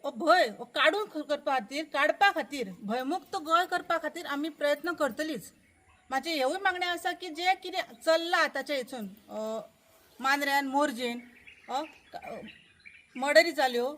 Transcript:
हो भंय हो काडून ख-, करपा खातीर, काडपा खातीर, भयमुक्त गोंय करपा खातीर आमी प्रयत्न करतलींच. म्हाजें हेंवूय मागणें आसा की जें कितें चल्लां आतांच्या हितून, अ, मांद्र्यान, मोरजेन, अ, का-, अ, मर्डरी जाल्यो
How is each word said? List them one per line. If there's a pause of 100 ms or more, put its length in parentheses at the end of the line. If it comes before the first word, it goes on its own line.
हो
भंय (100)
हो
काडून
ख-,
करपा
खातीर, (100)
काडपा
खातीर, (120)
भयमुक्त
गोंय
करपा
खातीर
आमी
प्रयत्न
करतलींच. (580)
म्हाजें
हेंवूय
मागणें
आसा
की
जें (100)
कितें (120)
चल्लां
आतांच्या
हितून, (220)
अ, (600)
मांद्र्यान,
मोरजेन, (500)
अ, (320)
का-,
अ, (800)
मर्डरी
जाल्यो